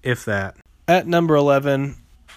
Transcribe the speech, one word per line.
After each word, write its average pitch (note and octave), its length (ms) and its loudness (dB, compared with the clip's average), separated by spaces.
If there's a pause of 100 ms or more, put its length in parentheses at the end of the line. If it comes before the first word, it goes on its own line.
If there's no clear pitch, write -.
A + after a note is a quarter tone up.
if B2 220 -4
that. G2 320 -6 (320)
At F3 180 2
number E3+ 280 2
eleven, C#3 640 0 (400)